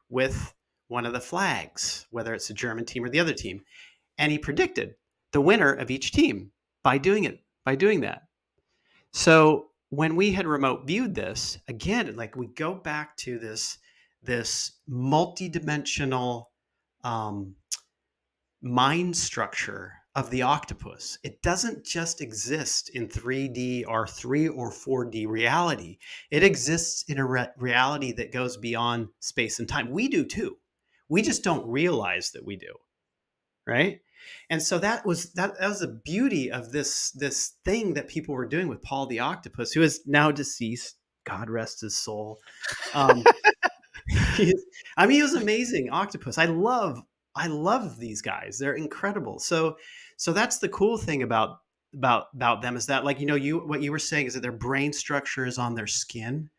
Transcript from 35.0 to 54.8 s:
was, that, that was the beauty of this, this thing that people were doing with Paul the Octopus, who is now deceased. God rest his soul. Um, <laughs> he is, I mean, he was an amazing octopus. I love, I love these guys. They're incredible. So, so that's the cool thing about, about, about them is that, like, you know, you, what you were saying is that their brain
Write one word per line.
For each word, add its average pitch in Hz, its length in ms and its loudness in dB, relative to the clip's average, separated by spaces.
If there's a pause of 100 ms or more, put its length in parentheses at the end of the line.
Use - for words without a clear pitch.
was, 170 280 -2
that, 190 240 -2
that 185 100 0
was 202 120 -4
the 113 240 -8
beauty 185 460 0
of 120 220 -8
this, - 400 -2
this - 420 -4 (100)
thing 196 300 0
that 135 140 -6
people 151 260 -6
were 127 120 -4
doing 165 220 -2
with 113 140 -8
Paul 135 240 -4
the 120 140 -4
Octopus, 135 520 -6
who 156 100 4
is 147 240 4
now 147 240 6
deceased. 127 680 -4 (280)
God 104 240 -8
rest 113 340 -6
his 107 140 -4
soul. 107 440 -8 (540)
Um, 143 280 6 (500)
<laughs> - 640 0
he 208 80 6
is, 185 220 4 (300)
I 190 100 8
mean, 269 100 8
he 294 60 8
was 285 120 2
an 254 80 0
amazing 214 480 0
octopus. 165 480 -4
I 165 80 6
love, 180 540 0 (340)
I - 120 -4
love 160 520 0
these 113 240 -10
guys. 98 360 -8
They're 139 160 -2
incredible. 156 640 -4
So, 160 380 0 (400)
so - 160 -2
that's 226 260 0
the 190 100 -2
cool 214 300 2
thing 143 240 -2
about, 110 360 0 (360)
about, 123 400 4
about 117 280 0
them 123 140 -4
is 117 100 -6
that, 135 180 0
like, 139 160 0
you 143 60 -2
know, 147 80 2
you, 147 240 0
what 151 240 -4
you 143 100 -2
were 156 60 -2
saying 147 280 0
is 120 80 -6
that 127 60 -6
their 120 120 -4
brain 135 400 0